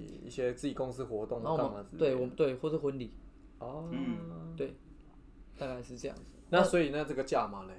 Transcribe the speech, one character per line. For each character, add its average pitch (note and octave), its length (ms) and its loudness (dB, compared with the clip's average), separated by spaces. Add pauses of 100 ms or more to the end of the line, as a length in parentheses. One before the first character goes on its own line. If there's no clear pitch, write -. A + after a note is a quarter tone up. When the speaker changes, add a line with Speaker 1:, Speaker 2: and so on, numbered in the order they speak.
(220)
Speaker 1:
一 - 60 -12
些 B2 240 0
自 B2+ 140 -4
己 C3+ 80 -2
公 C3 180 -2
司 B2+ 120 -6
活 A2 200 -2
动 A#2 180 -2
Speaker 2:
然 C#3+ 80 0
后 D#3+ 60 4
我 C3+ 60 4
们， A2 80 2
Speaker 1:
干 G#2 80 -8
嘛 G2+ 120 -10
之 - 60 -12
类 D3+ 140 6
的。 C3 40 4
Speaker 2:
对， - 0 -
我 B2+ 120 2
们， B2 100 -4
对， C#3 200 4
或 D#3 120 -2
是 D#3 80 2
婚 C#3 220 0
礼。 A#2 160 -8 (440)
Speaker 1:
哦。 D3+ 320 -8
Speaker 3:
嗯。 E3+ 640 -6
Speaker 2:
对， C#3 200 -6 (840)
大 C#3+ 100 -6
概 B2+ 160 -6
是 B2 140 -12
这 A#2 100 -8
样 C3+ 80 -8
子。 - 100 -16 (260)
Speaker 1:
那 F3+ 120 10
所 F3 160 8
以 D3+ 120 6
那 D3 120 2
这 D3 100 -2
个 C3 120 0
价 G#3+ 240 4
码 G2 160 -8
嘞， F#2+ 140 -12